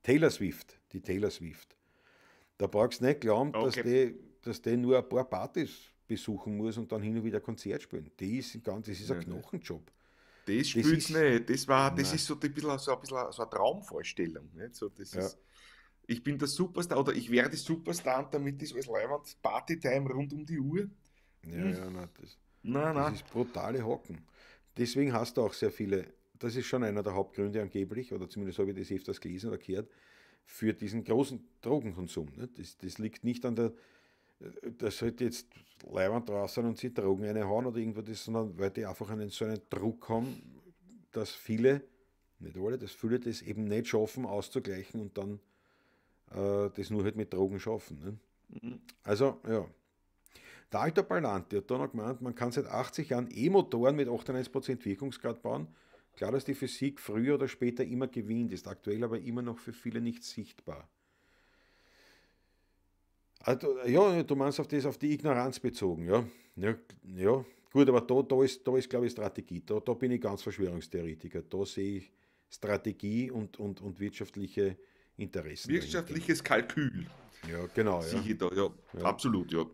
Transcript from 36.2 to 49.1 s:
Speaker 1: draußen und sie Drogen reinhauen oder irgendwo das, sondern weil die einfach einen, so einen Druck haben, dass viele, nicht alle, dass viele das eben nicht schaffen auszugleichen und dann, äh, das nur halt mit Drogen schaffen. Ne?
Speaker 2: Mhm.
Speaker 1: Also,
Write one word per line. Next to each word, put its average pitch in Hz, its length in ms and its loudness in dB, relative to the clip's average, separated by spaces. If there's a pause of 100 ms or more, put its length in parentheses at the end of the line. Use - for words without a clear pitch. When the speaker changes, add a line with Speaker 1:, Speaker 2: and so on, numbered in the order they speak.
Speaker 1:
draußen 101 380 -2
und 113 100 0
sie 123 160 -6
Drogen 98 320 2
reinhauen 107 420 0
oder 117 120 -2
irgendwo 110 240 -4
das, 104 220 -10
sondern 113 340 -2
weil 95 120 2
die 95 140 -6
einfach 98 240 -8
einen, 107 220 -4
so - 140 -4
einen 107 160 -2 (100)
Druck 113 400 -2
haben, 117 500 -4 (520)
dass 110 180 -4
viele, 127 520 4 (580)
nicht 80 180 -12
alle, 110 180 -2
dass 107 160 -10
viele 120 280 0
das 117 220 -6
eben 107 220 -4
nicht 107 220 0
schaffen 113 400 0
auszugleichen 101 720 -4
und 101 160 -10
dann, 101 240 -6 (920)
äh, 101 420 2
das 95 160 -6
nur 104 140 2
halt 107 120 0
mit 107 160 -4
Drogen 98 280 2
schaffen. 107 400 -6
Ne? 101 180 -10 (420)
Speaker 2:
Mhm. 120 200 -12 (240)
Speaker 1:
Also, 117 440 4